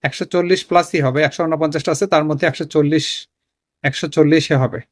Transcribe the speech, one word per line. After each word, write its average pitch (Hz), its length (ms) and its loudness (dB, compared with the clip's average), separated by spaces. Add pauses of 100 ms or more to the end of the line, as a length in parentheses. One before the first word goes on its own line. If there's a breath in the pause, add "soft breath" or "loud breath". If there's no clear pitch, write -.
একশো 151 220 -6
চল্লিশ 175 400 0
plus-ই 175 360 2
হবে, 131 220 0
একশো 151 200 -2
ঊনপঞ্চাশটা 160 480 -2
আছে, 160 160 0
তার 160 180 2
মধ্যে 156 220 -2
একশো 156 180 -4
চল্লিশ, 147 400 0 (760)
একশো 143 240 -4
চল্লিশে 151 480 2
হবে। 127 240 0 (120)